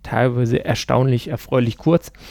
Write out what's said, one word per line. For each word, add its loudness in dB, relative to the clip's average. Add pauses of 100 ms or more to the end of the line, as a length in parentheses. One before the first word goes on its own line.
teilweise 0
erstaunlich 0
erfreulich -2
kurz. 2 (200)